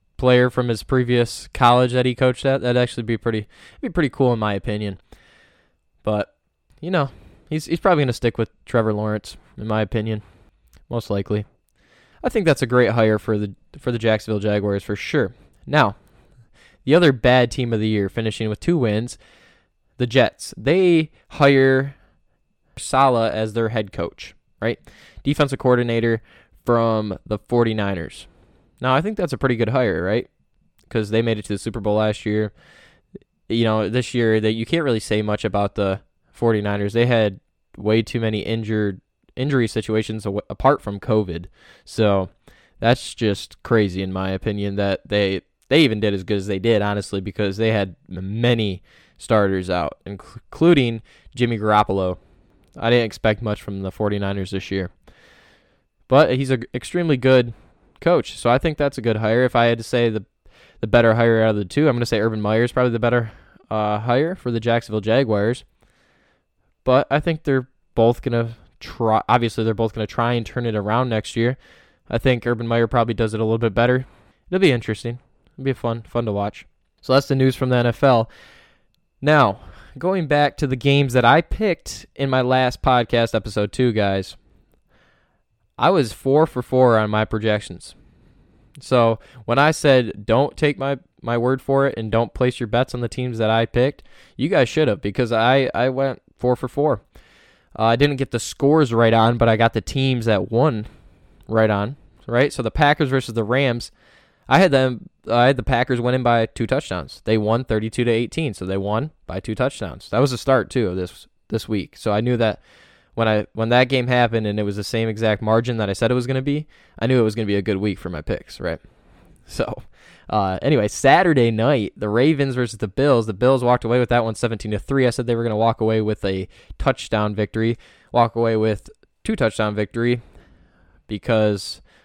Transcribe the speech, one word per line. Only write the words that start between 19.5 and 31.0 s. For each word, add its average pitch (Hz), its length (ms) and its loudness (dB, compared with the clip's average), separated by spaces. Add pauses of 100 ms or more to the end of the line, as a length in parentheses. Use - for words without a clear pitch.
the 123 100 -2
Jets. 117 500 2
They 165 540 2 (200)
hire 139 640 4 (800)
Saleh 127 560 2
as 110 200 -4
their 113 160 -2
head 110 220 -4
coach, - 440 -10 (260)
right? 117 180 -4 (420)
Defensive 139 380 0
coordinator 117 600 2 (420)
from 113 640 0
the 104 140 -4
forty-niners. 104 880 -4 (520)
Now, 131 160 0
I 147 60 2
think 208 160 -6
that's 180 160 -4
a 123 40 -6
pretty 123 200 -2
good 110 120 0
hire, 113 320 0
right? 101 280 -2 (580)
'Cause 107 220 -4